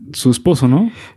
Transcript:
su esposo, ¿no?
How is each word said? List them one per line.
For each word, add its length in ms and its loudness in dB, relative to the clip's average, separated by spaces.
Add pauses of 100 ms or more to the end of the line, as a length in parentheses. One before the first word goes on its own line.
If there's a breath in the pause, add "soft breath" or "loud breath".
(120)
su 200 0
esposo, 340 0
¿no? 240 2 (260 loud breath)